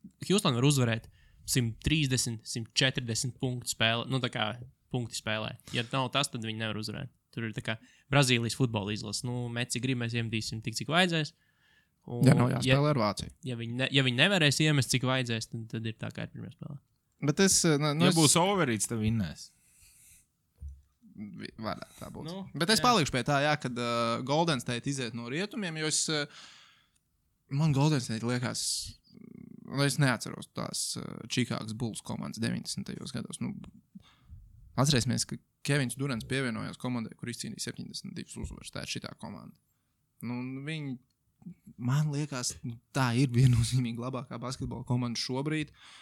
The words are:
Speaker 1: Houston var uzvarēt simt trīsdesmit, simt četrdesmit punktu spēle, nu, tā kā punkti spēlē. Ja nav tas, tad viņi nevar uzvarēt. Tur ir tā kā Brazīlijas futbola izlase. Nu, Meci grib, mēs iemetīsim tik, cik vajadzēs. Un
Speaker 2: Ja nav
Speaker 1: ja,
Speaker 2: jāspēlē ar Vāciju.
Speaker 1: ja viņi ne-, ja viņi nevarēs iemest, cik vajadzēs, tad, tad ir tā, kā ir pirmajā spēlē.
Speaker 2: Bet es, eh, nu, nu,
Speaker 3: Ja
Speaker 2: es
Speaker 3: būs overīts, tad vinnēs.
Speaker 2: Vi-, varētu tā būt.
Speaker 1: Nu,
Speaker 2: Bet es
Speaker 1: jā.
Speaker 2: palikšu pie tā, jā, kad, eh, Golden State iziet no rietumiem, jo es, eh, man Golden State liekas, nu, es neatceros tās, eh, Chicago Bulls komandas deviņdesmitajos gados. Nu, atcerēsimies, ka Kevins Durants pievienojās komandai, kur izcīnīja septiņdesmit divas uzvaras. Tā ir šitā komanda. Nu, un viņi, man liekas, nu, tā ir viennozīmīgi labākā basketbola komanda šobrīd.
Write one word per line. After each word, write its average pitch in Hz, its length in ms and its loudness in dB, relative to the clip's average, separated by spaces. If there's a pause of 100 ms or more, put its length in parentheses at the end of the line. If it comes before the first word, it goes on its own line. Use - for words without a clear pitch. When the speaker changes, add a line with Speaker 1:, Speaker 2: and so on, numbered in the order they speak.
(280)
Speaker 1:
Houston 175 280 4
var 120 80 2
uzvarēt 123 460 4 (360)
simt 120 380 0
trīsdesmit, 131 640 0
simt 113 260 -8
četrdesmit 127 680 0
punktu 123 360 -4
spēle, 113 320 2
nu, 131 120 0
tā 120 120 -2
kā 117 140 0 (460)
punkti 120 280 -4
spēlē. 110 360 -4 (180)
Ja 120 180 0
nav 131 200 0
tas, 135 180 2
tad 117 120 -8
viņi 110 180 -6
nevar 110 180 -2
uzvarēt. 110 320 -6 (220)
Tur 117 120 -6
ir 110 100 -4
tā 113 80 -6
kā 110 160 -4 (340)
Brazīlijas 123 440 4
futbola 107 380 0
izlase. 104 320 -6
Nu, 123 240 -4
Meci 120 300 -4
grib, 131 200 -2
mēs 117 160 -2
iemetīsim 113 480 -4
tik, 113 120 -6
cik - 120 -6
vajadzēs. 165 460 2 (760)
Un 120 180 0
Speaker 2:
Ja 127 80 10
nav 123 160 4
Speaker 1:
ja, 127 80 0
Speaker 2:
jāspēlē 131 320 4
ar 143 80 2
Vāciju. 104 320 0 (140)
Speaker 1:
ja 123 120 -6
viņi 117 200 -6
ne-, 127 160 0
ja 135 100 6
viņi 127 160 2
nevarēs 156 460 6
iemest, 147 260 4
cik 123 140 0
vajadzēs, 123 480 0
tad, 113 180 -8
tad 113 160 -6
ir 110 80 -4
tā, 110 160 -10
kā - 140 -8
ir - 80 -10
pirmajā 110 240 -14
spēlē. - 220 -12 (440)
Speaker 2:
Bet 147 200 2
es, 190 240 6
eh, 156 120 6
nu, 151 160 2
nu, 165 120 4
Speaker 3:
Ja 180 40 8
Speaker 2:
es 175 60 4
Speaker 3:
būs 156 240 8
overīts, 170 480 2
tad 117 140 -2
vinnēs. 107 480 0 (1700)
Speaker 2:
Vi-, 104 400 -12
varētu - 400 -6
tā - 160 -10
būt. 156 140 -10
Speaker 1:
Nu, 190 160 -10 (100)
Speaker 2:
Bet 170 160 2
es 214 80 6
Speaker 1:
jā. - 60 2
Speaker 2:
palikšu 220 260 6
pie 123 160 0
tā, 143 160 4
jā, 151 160 4
kad, 123 180 -6
eh, 117 460 0
Golden 147 400 2
State 120 260 -4
iziet 131 240 -4
no 117 160 -8
rietumiem, 180 520 -6
jo 156 60 0
es, 147 120 2 (100)
eh, 147 160 0 (1300)
man 147 220 4
Golden 143 260 6
State 113 240 -4
liekas, 120 380 0 (1040)
nu, 139 160 0
es 143 160 0
neatceros - 560 0
tās, - 420 -4
eh, - 320 -10
Chicago 117 440 -2
Bulls 113 280 -6
komandas 113 380 -8
deviņdesmitajos - 720 -6
gados. - 300 -8
Nu, - 120 -6 (1200)
atcerēsimies, 123 500 2
ka - 80 -8 (280)
Kevins 143 320 0
Durants 131 300 -4
pievienojās 117 540 -4
komandai, 123 380 -4
kur 120 100 -10
izcīnīja - 400 -10
septiņdesmit - 480 -12
divas - 220 -12
uzvaras. - 340 -12
Tā - 120 -8
ir - 40 -12
šitā - 300 -8
komanda. - 380 -14 (680)
Nu, 123 180 -6
un 131 240 -8
viņi, 147 340 -6 (800)
man 143 360 2
liekas, 139 500 -4
nu, 117 160 -8 (140)
tā 127 240 2
ir 139 100 6
viennozīmīgi 120 720 4
labākā 123 400 -6
basketbola 123 460 -8
komanda 123 340 -2
šobrīd. 147 480 -2 (340)